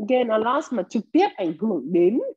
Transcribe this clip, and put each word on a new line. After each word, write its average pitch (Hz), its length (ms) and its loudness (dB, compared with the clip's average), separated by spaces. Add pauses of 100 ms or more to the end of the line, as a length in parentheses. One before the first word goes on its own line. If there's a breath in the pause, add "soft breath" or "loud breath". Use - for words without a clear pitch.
gain 254 200 2
or 220 160 0
loss 277 280 -2
mà 208 160 -2
trực 220 140 -4 (100)
tiếp 359 140 4 (100)
ảnh 170 240 -2
hưởng 175 320 -4
đến 180 260 4 (180)